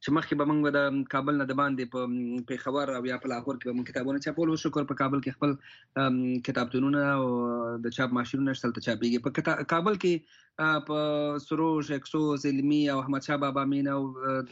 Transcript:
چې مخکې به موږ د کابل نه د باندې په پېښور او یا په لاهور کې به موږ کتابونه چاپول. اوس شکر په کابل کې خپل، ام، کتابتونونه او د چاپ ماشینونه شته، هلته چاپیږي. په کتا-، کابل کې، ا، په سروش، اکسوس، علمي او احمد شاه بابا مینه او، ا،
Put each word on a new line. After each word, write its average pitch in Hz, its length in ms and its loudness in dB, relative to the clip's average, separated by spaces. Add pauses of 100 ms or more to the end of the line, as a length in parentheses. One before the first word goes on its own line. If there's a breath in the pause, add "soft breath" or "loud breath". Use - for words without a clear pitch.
چې 139 120 0
مخکې 160 220 2
به 143 100 2
موږ 151 240 4
د 139 400 2
کابل 139 280 0
نه 139 80 0
د 131 80 -2
باندې 135 300 0 (100)
په 127 80 -2 (480)
پېښور 135 400 -2
او 127 160 -4
یا 127 120 -4
په 131 120 -6
لاهور 123 280 -4
کې - 80 -10
به 123 80 -4
موږ 123 120 -2
کتابونه 139 340 -4
چاپول. 160 300 0
اوس 160 100 0
شکر 147 240 0
په 143 120 -4
کابل 139 260 2
کې 135 100 -4
خپل، 147 200 0 (440 loud breath)
ام، 127 440 2
کتابتونونه 135 680 2
او 135 200 2 (500)
د 117 120 -4
چاپ 123 240 -2
ماشینونه 131 400 0
شته، 127 140 -4
هلته 117 140 -4
چاپیږي. 120 380 0
په 131 100 -2
کتا-، 156 320 0 (120)
کابل 185 220 2
کې، 180 180 2 (440 soft breath)
ا، 156 220 2
په 151 180 -4 (400)
سروش، 156 540 0
اکسوس، 147 540 0
علمي 143 440 2
او 135 100 0
احمد 135 240 -2
شاه 147 140 0
بابا 139 260 0
مینه 139 280 2
او، 139 180 0
ا، 131 320 -2 (100)